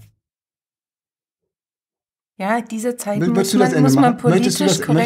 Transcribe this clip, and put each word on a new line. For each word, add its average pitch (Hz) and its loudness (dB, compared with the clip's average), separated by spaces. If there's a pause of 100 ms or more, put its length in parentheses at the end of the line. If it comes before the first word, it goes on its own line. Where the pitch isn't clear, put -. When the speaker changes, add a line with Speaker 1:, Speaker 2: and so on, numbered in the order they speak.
(2250)
Speaker 1:
Ja, 208 -4
diese 240 -6
Zeit 208 -6
Speaker 2:
Mö-, 175 0
Speaker 1:
muss 190 0
Speaker 2:
möchtest 190 -2
du - 4
das - 4
Speaker 1:
man, 170 -2
Speaker 2:
Ende 143 4
Speaker 1:
muss 135 2
man 135 2
Speaker 2:
machen? - 0
Möchtest 190 2
du 196 0
Speaker 1:
politisch 170 0
Speaker 2:
das, - -8
Speaker 1:
korrekt 156 0